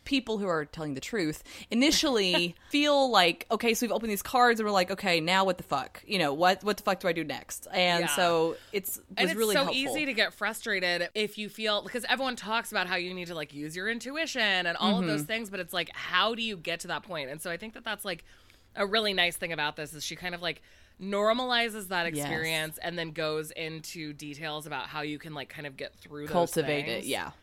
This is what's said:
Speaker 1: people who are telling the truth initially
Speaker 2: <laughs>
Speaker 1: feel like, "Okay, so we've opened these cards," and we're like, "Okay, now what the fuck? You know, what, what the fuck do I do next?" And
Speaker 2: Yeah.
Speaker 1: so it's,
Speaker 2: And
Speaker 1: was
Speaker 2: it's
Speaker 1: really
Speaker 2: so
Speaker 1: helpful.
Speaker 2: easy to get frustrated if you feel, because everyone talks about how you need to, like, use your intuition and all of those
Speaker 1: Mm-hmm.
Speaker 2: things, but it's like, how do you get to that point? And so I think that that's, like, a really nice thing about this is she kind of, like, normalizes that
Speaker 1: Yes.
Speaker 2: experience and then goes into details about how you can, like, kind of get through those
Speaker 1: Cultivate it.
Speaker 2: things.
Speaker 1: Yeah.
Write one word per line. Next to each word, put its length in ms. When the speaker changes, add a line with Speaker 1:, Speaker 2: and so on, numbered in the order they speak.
Speaker 1:
people 340
who 100
are 160
telling 300
the 60
truth 440
initially 920
Speaker 2:
<laughs> 80
Speaker 1:
feel 380
like, 440
"Okay, 200
so 140
we've 60
opened 180
these 100
cards," 380
and 80
we're 60
like, 180
"Okay, 300
now 240
what 140
the 40
fuck? 420
You 140
know, 160
what, 300
what 120
the 60
fuck 160
do 80
I 60
do 100
next?" 500
And 280
Speaker 2:
Yeah. 160
Speaker 1:
so 400
it's, 240
Speaker 2:
And 100
Speaker 1:
was 40
Speaker 2:
it's 80
Speaker 1:
really 160
Speaker 2:
so 80
Speaker 1:
helpful. 180
Speaker 2:
easy 260
to 60
get 220
frustrated 800
if 240
you 100
feel, 340
because 260
everyone 260
talks 380
about 160
how 80
you 180
need 140
to, 80
like, 180
use 220
your 120
intuition 800
and 100
all 220
of 80
those 140
Speaker 1:
Mm-hmm. 80
Speaker 2:
things, 220
but 100
it's 120
like, 220
how 400
do 80
you 140
get 240
to 80
that 160
point? 260
And 100
so 80
I 80
think 180
that 100
that's, 200
like, 200
a 100
really 300
nice 220
thing 160
about 240
this 180
is 80
she 140
kind 180
of, 80
like, 200
normalizes 880
that 240
Speaker 1:
Yes. 120
Speaker 2:
experience 540
and 200
then 140
goes 400
into 600
details 540
about 200
how 160
you 160
can, 160
like, 140
kind 180
of 100
get 180
through 320
those 60
Speaker 1:
Cultivate 560
it. 140
Speaker 2:
things. 60
Speaker 1:
Yeah. 220